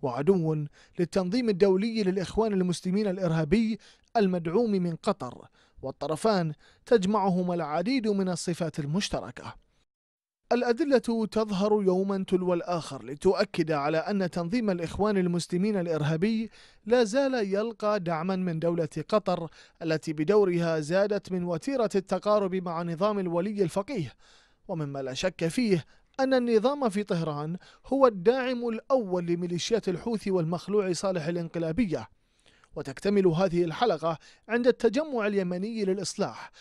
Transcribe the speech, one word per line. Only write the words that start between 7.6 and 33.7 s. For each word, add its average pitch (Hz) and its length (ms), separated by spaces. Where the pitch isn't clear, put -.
من 196 200
الصفات 170 500
المشتركة. 143 880
الأدلة 240 800
تظهر 214 500
يوما 190 460
تلو 180 260
الآخر 165 500
لتؤكد 170 680
على 151 260
أن 180 320
تنظيم 196 400
الإخوان 185 460
المسلمين 180 600
الإرهابي 170 720
لا 240 180
زال 262 300
يلقى 208 640
دعما 170 360
من 180 220
دولة 170 300
قطر، 180 400
التي 160 300
بدورها 170 680
زادت 190 520
من 180 120
وتيرة 208 500
التقارب 196 600
مع 175 280
نظام 175 360
الولي 190 440
الفقيه، 190 500
ومما 143 340
لا 131 120
شك 175 340
فيه 196 360
أن 262 140
النظام 247 540
في 208 160
طهران 160 520
هو 269 200
الداعم 240 600
الأول 214 580
لميليشيات 175 600
الحوثي 202 420
والمخلوع 185 640
صالح 180 340
الإنقلابية. 165 840
وتكتمل 185 500
هذه 175 380
الحلقة 165 540